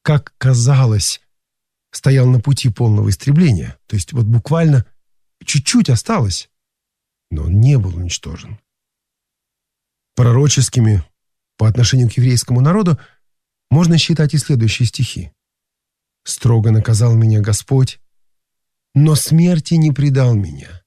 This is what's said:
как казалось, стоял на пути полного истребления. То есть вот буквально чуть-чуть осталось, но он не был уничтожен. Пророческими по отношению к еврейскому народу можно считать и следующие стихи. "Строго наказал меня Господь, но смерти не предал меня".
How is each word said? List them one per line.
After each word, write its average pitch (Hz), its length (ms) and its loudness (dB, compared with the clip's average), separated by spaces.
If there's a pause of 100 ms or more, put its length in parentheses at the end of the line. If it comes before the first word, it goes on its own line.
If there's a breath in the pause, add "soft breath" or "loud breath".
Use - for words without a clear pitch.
как - 380 -2
казалось, 123 800 0 (680)
стоял 135 360 0
на 127 140 2
пути 131 300 -2
полного 104 400 0
истребления. 143 760 0
То 107 100 -8
есть - 180 -8
вот 120 100 0
буквально 139 640 0 (580)
чуть-чуть 156 460 -2
осталось, 123 580 -4 (800)
но 76 120 -8
он 87 180 0
не 139 160 4
был 95 200 -2
уничтожен. - 600 -12 (1600)
Пророческими 120 920 2 (540)
по 113 100 2
отношению 123 400 2
к 101 60 -6
еврейскому 123 480 0
народу 175 360 0 (720 loud breath)
можно 165 300 2
считать 151 340 -2
и 156 60 0
следующие 117 480 -2
стихи. 90 460 -8 (920)
"Строго 113 460 0
наказал 110 440 2
меня 110 280 2
Господь, 127 580 -2 (960)
но 151 220 4
смерти 170 580 0
не 156 180 2
предал 131 420 0
меня". 80 520 -8